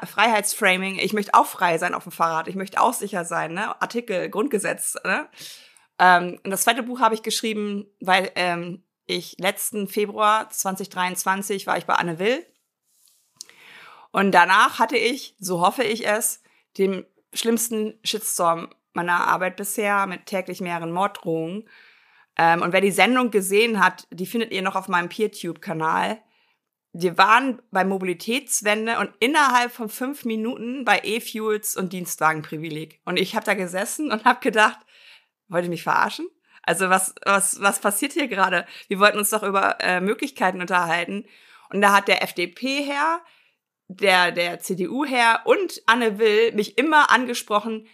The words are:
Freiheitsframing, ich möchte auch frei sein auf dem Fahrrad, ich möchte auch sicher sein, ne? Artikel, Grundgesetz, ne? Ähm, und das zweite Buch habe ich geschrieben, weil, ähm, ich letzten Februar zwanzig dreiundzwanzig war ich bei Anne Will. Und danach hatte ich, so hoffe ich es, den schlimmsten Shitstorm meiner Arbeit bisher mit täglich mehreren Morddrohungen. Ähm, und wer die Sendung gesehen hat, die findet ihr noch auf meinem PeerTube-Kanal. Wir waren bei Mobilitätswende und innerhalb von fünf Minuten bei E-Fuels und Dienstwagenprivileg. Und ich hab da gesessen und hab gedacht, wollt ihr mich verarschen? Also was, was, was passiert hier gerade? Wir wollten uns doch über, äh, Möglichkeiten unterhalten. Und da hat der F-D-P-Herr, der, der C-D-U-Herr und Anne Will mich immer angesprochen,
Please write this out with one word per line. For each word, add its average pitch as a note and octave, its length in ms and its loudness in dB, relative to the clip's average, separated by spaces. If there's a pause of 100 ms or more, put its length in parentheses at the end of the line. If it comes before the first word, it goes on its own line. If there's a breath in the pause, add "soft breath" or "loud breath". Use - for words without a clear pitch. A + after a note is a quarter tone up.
Freiheitsframing, G3 920 2
ich F#3 120 -2
möchte G#3 220 -2
auch F#3+ 140 6
frei F3 300 0
sein F3 160 -2
auf - 100 -6
dem F3 100 -14
Fahrrad, E3 340 0
ich F3+ 80 -8
möchte G3 240 -4
auch A#3+ 140 4
sicher G3+ 320 -6
sein, E3 300 -4
ne? G#3+ 260 -6
Artikel, G3 480 -4
Grundgesetz, G3 760 -4
ne? G#3 240 -4 (720 loud breath)
Ähm, F3+ 460 6
und G3 60 -6
das F#3+ 120 -2
zweite A#3+ 200 2
Buch B3 180 -8
habe A3 120 4
ich A3 100 -4
geschrieben, G#3 640 -4 (120)
weil, F#3 360 0
ähm, F3 480 -4 (260)
ich F3+ 300 -8
letzten G3+ 480 -4
Februar G#3+ 640 0
zwanzig F#3+ 400 -6
dreiundzwanzig F#3+ 760 -4
war - 120 -2
ich D#3+ 80 -8
bei - 80 -2
Anne E3+ 260 0
Will. B3 260 -2 (1700 loud breath)
Und G3 220 2
danach F#3 460 6
hatte A#3 180 2
ich, - 420 -2
so F#3 220 -2
hoffe G3+ 220 2
ich A3+ 220 -2
es, G#3+ 360 -2 (360)
den F#3+ 280 0 (260)
schlimmsten A3+ 720 -2
Shitstorm F3 640 -2 (240)
meiner F3 360 0
Arbeit F#3 280 0
bisher G3+ 520 -2
mit F3+ 180 -12
täglich F#3 340 -6
mehreren E3+ 320 -6
Morddrohungen. F3+ 800 -4 (680 soft breath)
Ähm, E3 260 4
und F3 120 -2
wer F#3+ 80 2
die G3 100 4
Sendung A3+ 400 4
gesehen G#3 500 2
hat, F3+ 300 2
die E3+ 140 -10
findet A3+ 260 -4
ihr F#3+ 100 -4
noch F#3+ 140 -2
auf F#3+ 140 -6
meinem F3 180 0
PeerTube-Kanal. F3+ 1120 -4 (720)
Wir E3+ 260 -2
waren A#3 440 4 (100)
bei F#3+ 140 2
Mobilitätswende G#3 1120 -2
und G3+ 200 -4
innerhalb B3 520 2
von A#3 160 -10
fünf B3+ 380 -8
Minuten A3+ 580 -4
bei G3+ 180 4
E-Fuels G#3+ 760 -4
und F#3+ 160 -4
Dienstwagenprivileg. D#3 1120 -4
Und F3+ 120 -4
ich F#3+ 200 0
hab G#3+ 80 -4
da G#3 80 2
gesessen G3 580 -4
und A3 140 -2
hab B3+ 160 4
gedacht, A3 380 2 (680 soft breath)
wollt F3 160 0
ihr F3 60 -6
mich D#3+ 140 -6
verarschen? G#3+ 440 -2 (360 soft breath)
Also F3+ 260 0
was, F#3 340 2
was, G3 380 0
was G3+ 180 2
passiert A3 320 -2
hier C#4+ 160 -2
gerade? F3+ 380 0 (240 loud breath)
Wir F#3+ 100 -2
wollten G3+ 180 6
uns G3+ 120 0
doch G#3+ 120 -2
über, G3 380 2
äh, F3+ 220 0
Möglichkeiten G3 580 -2
unterhalten. F3 640 -2 (460 soft breath)
Und F#3+ 100 -4
da G3+ 140 6
hat G3 160 4
der F#3 140 4
F-D-P-Herr, C#4 960 -4 (680 soft breath)
der, F#3 460 2
der E3+ 260 -4
C-D-U-Herr A#3 840 0
und F4 400 2
Anne A3+ 340 2
Will A3 320 4
mich G#3 260 -4
immer B3+ 320 4
angesprochen, A3 840 -2